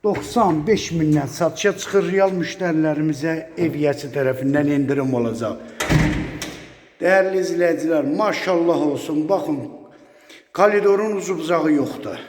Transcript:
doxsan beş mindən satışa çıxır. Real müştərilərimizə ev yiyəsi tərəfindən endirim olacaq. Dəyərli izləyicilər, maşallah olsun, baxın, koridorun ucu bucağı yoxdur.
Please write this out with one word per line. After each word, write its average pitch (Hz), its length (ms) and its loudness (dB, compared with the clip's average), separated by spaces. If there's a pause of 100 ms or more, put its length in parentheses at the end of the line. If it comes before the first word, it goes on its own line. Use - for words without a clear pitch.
doxsan 185 640 0
beş 208 200 0 (100)
mindən 151 320 2
satışa 175 480 0
çıxır. 185 340 0
Real 190 220 2
müştərilərimizə 156 1000 0 (260)
ev 147 160 0
yiyəsi 143 380 0
tərəfindən 139 580 0
endirim 135 400 0
olacaq. 113 480 -2 (1400)
Dəyərli 190 460 2
izləyicilər, 160 720 0
maşallah 170 720 2
olsun, 147 400 -2
baxın, 156 300 0 (920)
koridorun 202 720 2
ucu 175 160 -4
bucağı 160 400 0
yoxdur. - 520 -4